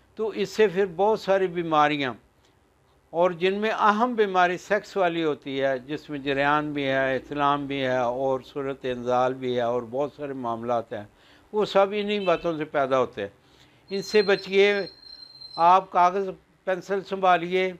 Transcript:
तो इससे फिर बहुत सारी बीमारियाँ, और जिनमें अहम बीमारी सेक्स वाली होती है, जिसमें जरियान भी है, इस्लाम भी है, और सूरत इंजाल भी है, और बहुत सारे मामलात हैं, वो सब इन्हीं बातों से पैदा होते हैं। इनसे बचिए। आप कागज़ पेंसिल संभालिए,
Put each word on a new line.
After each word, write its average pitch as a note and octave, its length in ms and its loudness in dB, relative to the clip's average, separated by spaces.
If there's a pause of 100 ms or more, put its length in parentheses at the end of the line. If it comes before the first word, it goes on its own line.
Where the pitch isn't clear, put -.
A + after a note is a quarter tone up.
(200)
तो G#3+ 160 -2
इससे G#3 340 2
फिर F#3+ 180 0
बहुत G3 340 2
सारी F#3+ 280 2
बीमारियाँ, D3 680 2 (960)
और F3 220 2
जिनमें G3 340 0
अहम G#3+ 460 2
बीमारी F#3 440 2
सेक्स - 380 -4
वाली E3+ 240 0
होती C#3+ 360 -4
है, C3+ 300 -2
जिसमें D3 360 -8
जरियान C#3+ 500 0
भी C#3+ 100 -4
है, C3+ 340 0
इस्लाम C#3+ 500 -2
भी C#3 120 -6
है, B2+ 220 0
और C3 420 -2
सूरत C3+ 440 -8
इंजाल B2 480 0
भी B2+ 180 -4
है, A#2+ 120 0
और A#2+ 220 -2
बहुत C3 280 -4
सारे C#3+ 200 -10
मामलात A#2 580 -4
हैं, G#2 140 -10 (460)
वो G#3 140 0
सब G3 280 2
इन्हीं G#3 300 -2
बातों E3 320 0
से D3+ 100 -4
पैदा C3+ 300 0
होते B2 240 -2
हैं। G2+ 100 -6 (600)
इनसे G3 320 0
बचिए। G3 640 2 (680)
आप F3+ 320 6
कागज़ F#3 400 2 (380)
पेंसिल F#3 360 -4
संभालिए, F#3 760 0